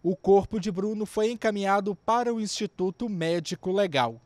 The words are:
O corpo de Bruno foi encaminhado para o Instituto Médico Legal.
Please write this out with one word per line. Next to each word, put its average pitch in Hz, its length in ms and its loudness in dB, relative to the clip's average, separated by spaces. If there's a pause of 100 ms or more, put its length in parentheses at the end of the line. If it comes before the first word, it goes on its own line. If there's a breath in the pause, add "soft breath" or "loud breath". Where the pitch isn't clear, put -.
O 180 120 0
corpo 196 460 4
de 196 100 -4
Bruno 214 340 -4
foi 214 260 0
encaminhado 202 640 0
para 233 380 0
o 226 80 -2
Instituto 202 680 -4
Médico 175 640 -2
Legal. 139 560 2